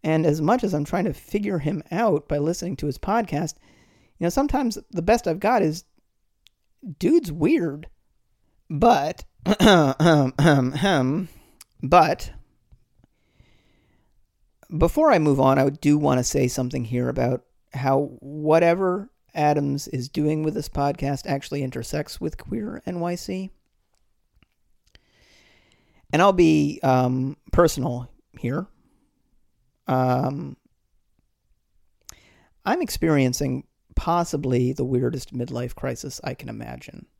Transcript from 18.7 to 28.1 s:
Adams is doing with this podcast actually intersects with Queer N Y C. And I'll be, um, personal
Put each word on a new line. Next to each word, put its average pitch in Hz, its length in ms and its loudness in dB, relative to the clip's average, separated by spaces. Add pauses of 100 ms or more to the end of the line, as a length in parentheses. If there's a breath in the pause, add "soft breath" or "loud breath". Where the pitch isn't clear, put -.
Adams 147 540 0
is 131 200 -6
doing 156 340 -2
with 156 100 -2
this 147 160 -8
podcast 143 580 -4
actually 143 340 -6
intersects 131 580 -8
with 165 180 -6
Queer - 480 -8
N 180 160 -6
Y 175 140 -4
C. 190 360 -10 (2500 soft breath)
And 160 100 2
I'll 196 120 6
be, 156 480 4
um, 131 560 0 (140)
personal 127 580 0 (300)